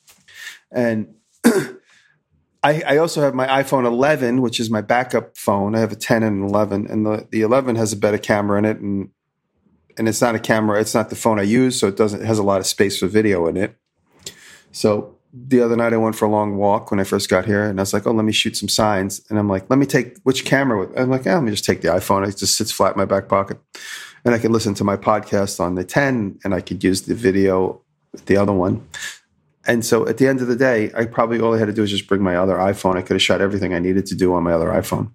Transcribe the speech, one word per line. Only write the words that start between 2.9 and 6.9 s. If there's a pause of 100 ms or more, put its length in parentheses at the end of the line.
also
have
my
iPhone
eleven,
which
is
my
backup
phone.
I
have
a
ten
and
an
eleven,
and